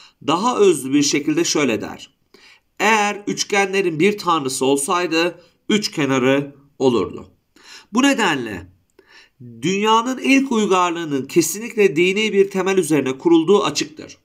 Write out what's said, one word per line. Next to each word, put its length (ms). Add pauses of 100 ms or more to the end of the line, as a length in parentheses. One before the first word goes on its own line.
(280)
daha 300
özlü 360
bir 100
şekilde 400
şöyle 380
der. 320 (680)
"Eğer 480
üçgenlerin 720
bir 180
tanrısı 480
olsaydı 760 (280)
üç 220
kenarı 640 (240)
olurdu." 480 (680)
Bu 100
nedenle 680 (880)
dünyanın 560
ilk 340
uygarlığının 760
kesinlikle 680
dini 380
bir 180
temel 260
üzerine 400
kurulduğu 460
açıktır. 600